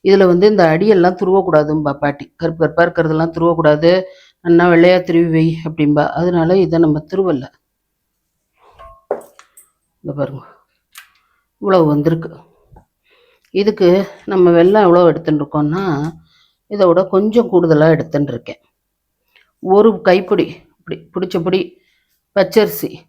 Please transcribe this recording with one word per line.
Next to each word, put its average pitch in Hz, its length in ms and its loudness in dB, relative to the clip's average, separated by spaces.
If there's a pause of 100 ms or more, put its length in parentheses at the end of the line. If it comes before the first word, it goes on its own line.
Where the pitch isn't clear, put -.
இதுல 196 220 4
வந்து 180 200 2
இந்த 208 200 2
அடியெல்லாம் 180 520 2
துருவக்கூடாதும்பா 156 760 0
பாட்டி. 143 300 -6 (100)
கருப்பு 165 260 -6
கருப்பா 160 240 0
இருக்கிறதெல்லாம் 165 500 -4
துருவக்கூடாது, 165 560 0 (540)
நல்லா 170 220 4
வெள்ளையா 175 340 4
துருவி 170 300 0
வை 160 160 0 (160)
அப்படிம்பா. 147 400 -2 (100)
அதனால 175 440 -2
இதை 165 220 0
நம்ம 156 260 0
துருவல. 180 380 -4 (2500)
இந்த 147 100 -12
பாருங்க, 139 300 -10 (1160)
இவ்வளவு 190 240 2
வந்திருக்கு. 151 440 -2 (1200)
இதுக்கு 202 360 0 (360)
நம்ம 185 260 2
வெல்லம் 185 360 4
எவ்வளோ 175 200 4
எடுத்துட்டு 160 360 -2
இருக்கோம்னா, 151 400 -4 (880)
இதை 208 160 -2
விட 175 180 2
கொஞ்சம் 202 460 0
கூடுதலா 160 400 2
எடுத்துட்டு 147 420 -4
இருக்கேன். - 280 -14 (1000)
ஒரு 202 260 4 (120)
கைப்பிடி, 190 460 0 (260)
இப்படி - 220 -14 (120)
பிடிச்ச 180 320 -8
பிடி 185 220 -4 (760)
பச்சரிசி 190 560 -2 (180)